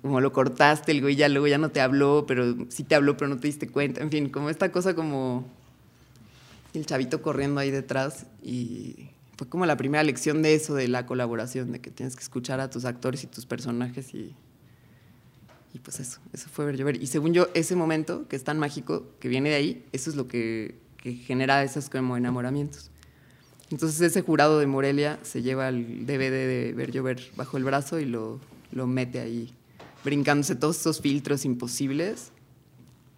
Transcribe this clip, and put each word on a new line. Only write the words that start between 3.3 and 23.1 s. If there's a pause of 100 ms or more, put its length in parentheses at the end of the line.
te
diste
cuenta.
En
fin,
como
esta
cosa
como (1300)
el
chavito
corriendo
ahí
detrás (160)
y (280)
fue
como
la
primera
lección
de
eso,
de
la
colaboración,
de
que
tienes
que
escuchar
a
tus
actores
y
tus
personajes
y, (1400)
y
pues
eso, (140)
eso
fue
Ver
Llover.
Y
según
yo,
ese
momento
que
es
tan
mágico, (160)
que
viene
de
ahí,
eso
es
lo
que, (200)
que
genera
esos
como
enamoramientos. (800)